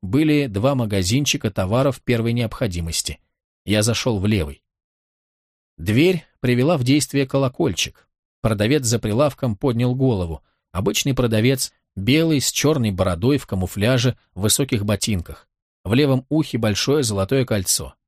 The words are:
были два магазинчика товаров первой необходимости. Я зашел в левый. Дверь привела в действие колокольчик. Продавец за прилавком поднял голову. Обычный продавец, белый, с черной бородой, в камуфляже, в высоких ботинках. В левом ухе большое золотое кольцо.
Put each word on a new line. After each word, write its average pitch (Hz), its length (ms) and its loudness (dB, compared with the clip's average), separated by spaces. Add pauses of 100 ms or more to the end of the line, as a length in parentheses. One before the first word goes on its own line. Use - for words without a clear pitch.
были 143 440 2
два 113 280 0
магазинчика 113 760 0
товаров 123 520 -2
первой 117 300 0
необходимости. 95 880 -4 (440)
Я 107 180 2
зашел 110 360 0
в 92 80 -2
левый. 85 360 -2 (1160)
Дверь 143 460 2 (160)
привела 127 360 2
в 123 80 -2
действие 139 420 0
колокольчик. 135 840 -2 (320)
Продавец 113 440 0
за 113 140 0
прилавком 117 580 0
поднял 123 380 0
голову. 101 480 -2 (300)
Обычный 110 420 -2
продавец, 120 580 0 (220)
белый, 143 460 2
с - 100 -2
черной 139 400 0
бородой, 95 480 0
в - 80 -10
камуфляже, 113 720 0 (180)
в 92 80 -8
высоких 113 420 0
ботинках. 104 640 -4 (360)
В 95 100 0
левом 131 340 2
ухе 151 300 0
большое 113 460 0
золотое 107 400 0
кольцо. 95 500 -4 (140)